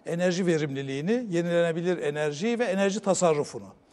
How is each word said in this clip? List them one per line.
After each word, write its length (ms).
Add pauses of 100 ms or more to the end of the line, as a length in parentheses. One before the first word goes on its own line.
enerji 400
verimliliğini, 840
yenilenebilir 680
enerjiyi 600
ve 60
enerji 360
tasarrufunu, 680 (240)